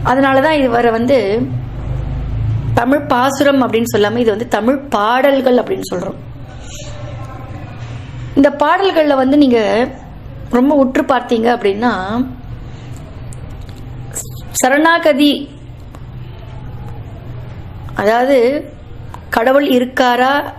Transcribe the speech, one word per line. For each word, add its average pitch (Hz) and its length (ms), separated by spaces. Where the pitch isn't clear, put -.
அதனாலதான் 269 580
இவரை 240 280
வந்து 226 500
தமிழ் 269 320
பாசுரம் 269 640
அப்படின்னு 226 280
சொல்லாம 208 220
இது 240 120
வந்து 214 180
தமிழ் 233 320
பாடல்கள் 247 680
அப்படின்னு 190 240
சொல்றோம். 175 220
இந்த 277 140
பாடல்கள்ல 311 680
வந்து 262 220
நீங்க 233 500
ரொம்ப 269 260
உற்று 277 280
பார்த்தீங்க 240 460
அப்படின்னா, 226 440
சரணாகதி, 294 1000
அதாவது 247 680
கடவுள் 269 400
இருக்காரா 254 880